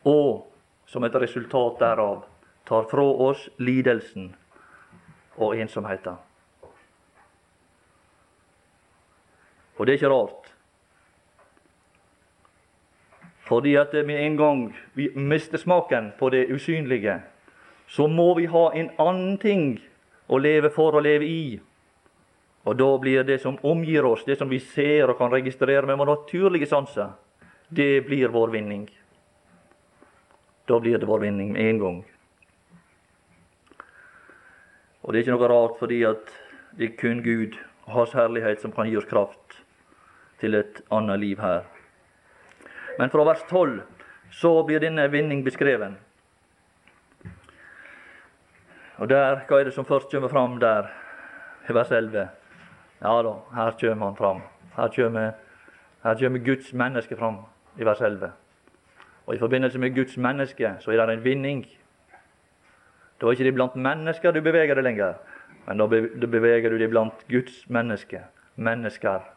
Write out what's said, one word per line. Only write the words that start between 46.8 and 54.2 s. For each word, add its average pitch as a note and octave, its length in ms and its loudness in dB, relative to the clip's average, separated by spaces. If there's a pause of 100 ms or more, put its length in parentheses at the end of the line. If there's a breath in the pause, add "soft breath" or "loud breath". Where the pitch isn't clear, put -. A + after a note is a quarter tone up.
Og G#2+ 140 -6
der, C3+ 340 2
hva C#3 140 4
er C#3 100 0
det - 60 -10
som C3+ 100 -6
først C#3 240 0
kommer C3+ 240 -4
fram B2 260 0
der, A2 300 2 (800 loud breath)
i - 60 -2
vers A#2+ 160 2
elleve? A2 340 -2 (760 loud breath)
Ja G#2+ 180 0
da, A2 140 -4 (180)
her A2+ 240 -2
kommer A2 300 -2
han G2+ 100 -6
fram. F#2+ 240 0 (360)